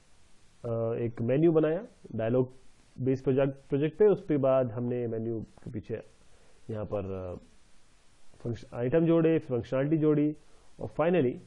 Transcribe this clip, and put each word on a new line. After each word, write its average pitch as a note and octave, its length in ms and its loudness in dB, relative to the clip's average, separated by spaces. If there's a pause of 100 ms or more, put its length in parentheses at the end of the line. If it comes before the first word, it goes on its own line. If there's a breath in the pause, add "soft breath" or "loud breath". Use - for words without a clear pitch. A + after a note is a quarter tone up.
(960)
एक A#2+ 260 -4
menu C#3 300 4
बनाया D#3+ 360 2 (280)
dialog A#2+ 380 0 (460)
बेस C3 220 -2
project, C3+ 480 0
project D3 280 0
पे, G#3+ 80 6
उसके F#3 320 2
बाद C3 340 2
हमने B2 360 -4
menu A2+ 340 -4
के - 300 -14
पीछे A2 300 -8 (680 soft breath)
यहाँ G#2+ 160 -6
पर, G2+ 180 -4
अ, F#2 320 -8 (1000)
फंक्शन, - 400 -10
item C#3+ 280 2
जोड़े, E3 340 4
functionality C3+ 580 -2
जोड़ी D3+ 400 2 (420 soft breath)
और - 80 -8
finally D#3 460 2 (140)